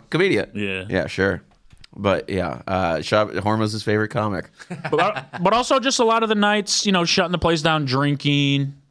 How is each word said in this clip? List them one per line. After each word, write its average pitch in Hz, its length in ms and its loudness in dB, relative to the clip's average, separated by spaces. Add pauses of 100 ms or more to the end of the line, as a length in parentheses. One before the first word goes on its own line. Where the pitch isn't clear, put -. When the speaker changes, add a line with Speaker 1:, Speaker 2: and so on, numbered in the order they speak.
Speaker 1:
comedian." 156 460 0
Speaker 2:
Yeah. 98 340 -6
Speaker 1:
Yeah, 90 200 0
sure. 98 340 0 (520)
But, 98 360 0
yeah, 85 360 -4
uh, 92 340 0
Shab, 107 400 0
Hormo's 107 320 0
his 107 100 -8
favorite 107 260 0
comic. 104 400 -4 (420)
Speaker 2:
But, 147 80 0
uh, 190 240 0 (200)
but 190 100 4
also 254 260 2
just 262 200 0
a 247 60 4
lot 226 180 2
of 220 80 0
the 220 40 4
nights, 208 520 0
you 202 60 2
know, 175 120 2
shutting 175 280 0
the 175 60 -2
place 165 220 2
down, 156 240 2
drinking. 139 880 0 (180)